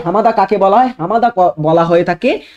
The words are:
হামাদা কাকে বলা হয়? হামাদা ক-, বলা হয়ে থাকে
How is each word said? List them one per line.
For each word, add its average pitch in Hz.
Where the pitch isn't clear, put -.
হামাদা 202
কাকে 208
বলা 196
হয়? 254
হামাদা 220
ক-, 180
বলা 160
হয়ে 170
থাকে 220